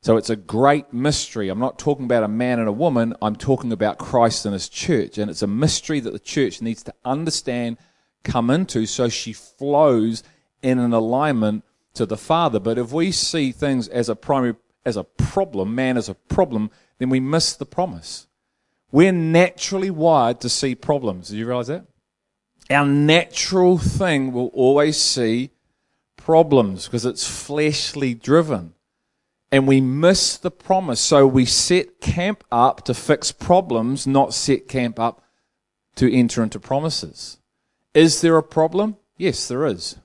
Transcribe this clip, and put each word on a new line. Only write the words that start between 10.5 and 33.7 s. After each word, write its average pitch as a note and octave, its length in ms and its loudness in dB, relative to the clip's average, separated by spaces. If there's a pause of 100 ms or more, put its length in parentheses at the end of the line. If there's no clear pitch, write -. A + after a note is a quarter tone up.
in B2+ 200 0
an A#2+ 120 0
alignment A2+ 720 0 (300)
to A2+ 120 -2
the G#2+ 100 -6
Father. D#3+ 420 0
But A2+ 200 -2
if A#2 120 -6
we E3 220 -2
see C#3+ 400 -2
things C3 340 -2
as A#2+ 220 -2
a A2+ 80 -2
primary, B2 400 -2 (280)
as A#2 120 -2
a F#2+ 80 -6
problem, A2 720 -4
man B2+ 220 -2
as A2 120 -4
a F#2+ 60 -10
problem, A#2 580 -2 (260)
then B2+ 120 -4
we C3 100 2
miss D3+ 340 -2
the C#3 120 -12
promise. - 600 -8 (680)
We're E3 180 6
naturally F3+ 800 0
wired D3+ 520 2
to B2 80 -4
see C3+ 240 -2
problems. G#2+ 560 -4
Did G#2 80 -8
you A2+ 80 -6
realize B2 220 -6
that? E3+ 180 -10 (840)
Our C#3+ 160 4
natural E3+ 920 2
thing C#3+ 540 -2
will B2 160 -4
always C#3+ 520 4
see B2 500 -2 (680)
problems C#3 720 4
'cause A#2 180 -4
it's - 200 -6
fleshly D3 880 -4
driven. B2+ 600 0 (760)
And C#3 160 4
we C3+ 140 6
miss D3+ 560 2
the F3+ 140 -8
promise. F#3 500 -2
So C#3 260 6
we C3 180 4
set - 560 -2
camp F#3 520 -4
up - 320 2
to B2 100 -2
fix - 380 -2
problems, C3+ 760 0